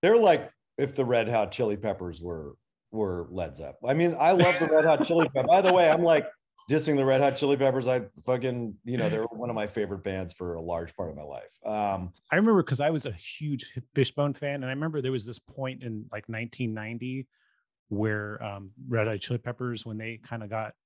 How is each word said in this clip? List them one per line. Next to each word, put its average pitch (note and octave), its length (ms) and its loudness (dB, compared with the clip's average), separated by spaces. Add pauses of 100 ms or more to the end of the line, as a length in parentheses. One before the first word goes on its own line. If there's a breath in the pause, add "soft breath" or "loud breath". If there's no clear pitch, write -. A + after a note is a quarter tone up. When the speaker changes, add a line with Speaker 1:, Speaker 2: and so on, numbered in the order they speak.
Speaker 1:
they're G#3 160 6
like G#3 340 4 (280)
if C3+ 160 -2
the C3 100 2
Red A#2 240 2
Hot G#2+ 220 2
Chili G#2+ 260 0
Peppers F2+ 440 -6
were, D#2+ 340 -10 (360)
were F#2 380 -4
Led E2+ 260 -6
Zeppelin. D2+ 360 -6
I - 20 4
mean, E3 260 2
I D#3+ 120 6
love F3+ 280 6
the E3 80 2
Red D#3 180 6
Hot D#3 200 4
Chili E3 240 2
Peppers. C3 180 -2
By F3+ 140 8
the F#3 120 6
way, F3 180 6
I'm, D#3+ 120 2
like, D#3+ 220 4 (440)
dissing D3+ 260 2
the C3+ 100 4
Red C3+ 160 6
Hot C#3 140 4
Chili C#3 220 2
Peppers. C3 300 2
I B2 200 0 (180)
fucking, B2 500 -2 (100)
you A#2+ 120 -4
know, A2+ 120 2
they're A2 160 -2
one A#2 260 -6
of A2+ 40 -4
my G#2+ 120 -2
favorite G2+ 360 -4
bands F#2+ 300 -4
for F2 220 -6
a E2 60 -10
large E2+ 340 -6
part F2 160 -6
of D2 40 -14
my D2+ 80 -14
life. C2+ 400 -14
Um, G2+ 500 -2 (180)
Speaker 2:
I D#3 60 4
remember G#3 260 4
'cause C3+ 160 -2
I D3 100 2
was D#3+ 160 -4
a A2+ 60 -6
huge C#3 680 -10 (160)
Fishbone C#3+ 400 0
fan, C#3+ 220 -6
and C3+ 100 -8
I B2+ 40 -6
remember D3+ 320 -4
there B2+ 100 -4
was A#2+ 160 -4
this A#2+ 120 -12
point C3 440 -10
in, A2 280 -10
like, G#2+ 160 -12
nineteen A#2 460 -6
ninety A#2 540 -8 (600)
where, G#2+ 540 -2
um, G2 280 -10 (160)
Red A2+ 200 0
Hot G#2+ 140 -4
Chili B2 180 -6
Peppers, A#2+ 460 -8
when A2 120 -10
they A2+ 200 -10 (100)
kinda A2 200 -10
got A2 260 -6 (120)